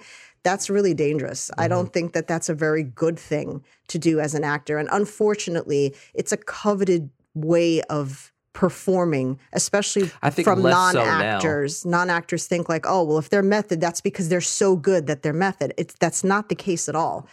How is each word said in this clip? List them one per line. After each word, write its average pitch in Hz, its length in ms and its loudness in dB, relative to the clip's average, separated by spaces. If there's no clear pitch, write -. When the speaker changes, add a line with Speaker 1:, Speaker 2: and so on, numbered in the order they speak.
Speaker 1:
that's 185 240 0
really 196 240 2
dangerous. 147 640 -2
I 165 100 0
don't 180 180 0
Speaker 2:
Mm-hmm. - 60 -10
Speaker 1:
think 170 220 -2
that 165 140 -2
that's 165 200 -2
a 175 80 -2
very 156 280 0
good 160 360 -2
thing 147 460 -6
to - 100 -6
do 156 220 2
as 151 120 -2
an 151 120 0
actor. 147 320 -2
And 151 160 -4
unfortunately, 196 1000 0
it's - 180 -4
a - 60 0
coveted 190 720 0
way 165 560 2
of 139 420 -6
performing, 165 840 0
especially 202 560 0
Speaker 2:
I 147 60 2
think 170 160 0
Speaker 1:
from 202 180 4
Speaker 2:
less 180 300 6
so 123 100 2
now. - 140 2
Speaker 1:
non-actors. 143 680 0
Non-actors 175 640 0
think 175 220 -2
like, 160 180 -2
"Oh, 185 160 2
well, 156 140 2
if 151 120 -2
they're 202 140 2
method, 196 380 0
that's 170 200 -2
because 190 280 -4
they're 180 120 2
so 190 360 2
good 165 300 2
that 147 160 -4
they're 151 100 0
method." 175 440 -2
It's, - 220 -6
that's - 240 0
not 202 260 0
the 185 60 -4
case 170 320 -4
at 147 80 -6
all. 147 380 -2